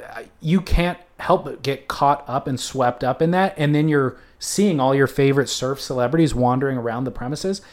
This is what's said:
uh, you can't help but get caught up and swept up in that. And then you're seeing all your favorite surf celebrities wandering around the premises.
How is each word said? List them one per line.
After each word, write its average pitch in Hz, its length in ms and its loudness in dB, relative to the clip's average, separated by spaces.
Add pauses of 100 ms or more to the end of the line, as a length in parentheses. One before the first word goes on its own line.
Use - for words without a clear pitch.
(140)
uh, 120 100 -14 (180)
you 165 200 2
can't 175 360 2 (220)
help 185 260 0
but - 180 -10
get 135 240 -4
caught - 400 2
up 127 200 -4
and 127 120 -4
swept 123 440 -2
up 123 180 -2
in 165 100 4
that. 185 260 2
And 147 160 2
then 151 140 2
you're 139 300 2 (220)
seeing 190 400 0
all 135 140 2
your 139 140 4
favorite 139 400 2
surf 135 340 -4
celebrities 131 540 0
wandering 127 420 0
around 117 280 -4
the 123 60 -4
premises. 151 500 -6 (120)